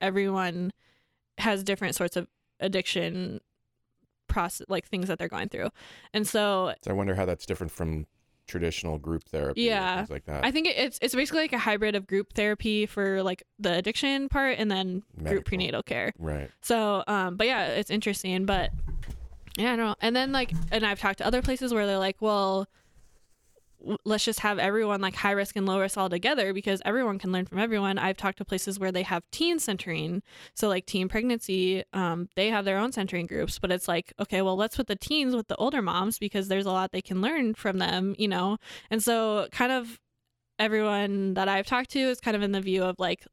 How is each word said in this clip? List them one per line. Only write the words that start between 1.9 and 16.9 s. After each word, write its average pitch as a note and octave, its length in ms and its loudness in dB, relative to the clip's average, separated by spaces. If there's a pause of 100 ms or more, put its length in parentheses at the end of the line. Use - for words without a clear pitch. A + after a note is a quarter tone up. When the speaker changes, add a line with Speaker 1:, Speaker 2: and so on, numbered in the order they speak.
Speaker 1:
sorts F3 220 -2
of F3 100 -2 (320)
addiction F#3 840 -2 (840)
process, - 420 -2
like, F#3 200 -2
things F#3 180 -2
that E3 140 -2
they're F3 80 -4
going G#2 220 -6
through. - 180 -4 (440)
And G#3+ 140 0
so G3+ 560 2
Speaker 2:
So - 80 -6
I G2+ 40 0
wonder G2 200 2
how F#2+ 120 2
that's F2 200 -2
different F2+ 240 -4
from D#2+ 360 -4 (400)
traditional E2 520 -2
group D#2 260 -4
therapy D2 380 -2
Speaker 1:
Yeah. G3 320 0
Speaker 2:
or - 40 -2
things G#3 120 -6
like - 160 -8
that. - 180 -2
Speaker 1:
I B3 60 2
think D#4 160 0
it, E4 100 0
it's, B3+ 240 -2
it's A#3+ 140 0
basically, C#4+ 260 2
like, D#4 140 0
a A#3+ 40 0
hybrid G#3+ 360 2
of G3 120 -2
group G3 280 0
therapy G#3 500 2
for, G3 380 0
like, F#3 200 -2 (160)
the G3+ 140 0
addiction C4+ 560 0
part C4+ 300 2
and G#3+ 120 2
then F#3+ 320 -2 (140)
Speaker 2:
Medical. D#3 200 -2
Speaker 1:
group - 100 -2
prenatal - 360 0
care. - 360 -2
Speaker 2:
Right. D2+ 320 -6 (100)
Speaker 1:
So, G#3+ 460 2